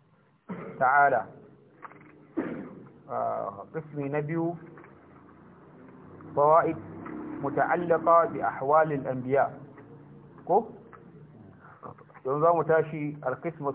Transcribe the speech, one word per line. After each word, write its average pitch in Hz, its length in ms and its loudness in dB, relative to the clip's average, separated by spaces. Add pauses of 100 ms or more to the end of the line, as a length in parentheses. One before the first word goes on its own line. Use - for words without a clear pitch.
(800)
ta'ala. 131 460 4 (1800)
Ah, 110 640 -6
qismi 147 360 -8
na 151 120 -4
biyu, 165 360 -4 (1800)
fawaid 156 420 4 (640)
muta'alliqa 160 920 2
bi 139 80 -6
ahwalil 143 680 2
anbiya. 127 380 2 (1000)
Ko? 202 260 0 (1500)
Yanzu 143 160 0
za 170 120 6
mu 160 100 2
tashi 151 580 0
al-qismu 139 540 -4